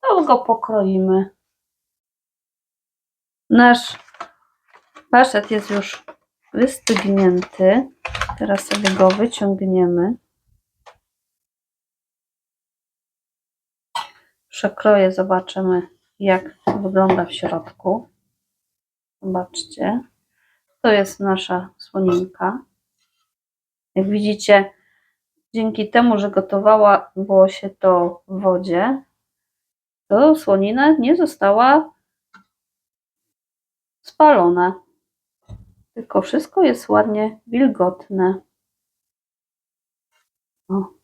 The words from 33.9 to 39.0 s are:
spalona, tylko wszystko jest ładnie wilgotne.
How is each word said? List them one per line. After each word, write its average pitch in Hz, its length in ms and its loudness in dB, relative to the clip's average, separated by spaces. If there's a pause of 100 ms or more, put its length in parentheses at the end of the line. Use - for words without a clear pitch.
spalona, 180 800 2 (1120)
tylko 214 280 -4
wszystko - 400 -4
jest 247 260 0
ładnie 214 580 -2
wilgotne. 190 960 -2 (2250)